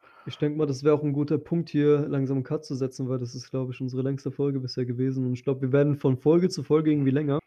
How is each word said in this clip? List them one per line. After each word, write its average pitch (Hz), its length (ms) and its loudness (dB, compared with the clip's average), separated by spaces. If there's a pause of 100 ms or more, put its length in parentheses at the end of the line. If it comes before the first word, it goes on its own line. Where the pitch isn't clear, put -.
(260)
Ich 131 120 -12
denk 147 180 -2
mal, 156 100 0
das 135 180 -4
wär 151 100 6
auch 147 80 0
'n 147 100 0
guter 147 260 0
Punkt, 165 320 -4
hier 147 380 4
langsam 139 300 0
'n 131 40 -2
Cut 151 220 -6
zu 143 100 -8
setzen, 131 340 -4
weil 127 100 -2
das 120 160 -8
ist, 123 160 -14
glaub 131 200 -4
ich, 120 100 -10
unsere 131 220 -4
längste 139 280 -4
Folge 139 300 -2
bisher 127 240 -4
gewesen. 127 420 -2
Und 123 80 0
ich 120 100 -8
glaub, 131 180 -2
wir 127 100 -2
werden 143 240 4
von 135 220 2
Folge 170 300 4
zu 165 140 -6
Folge 156 280 2
irgendwie 143 200 2
länger. 143 360 2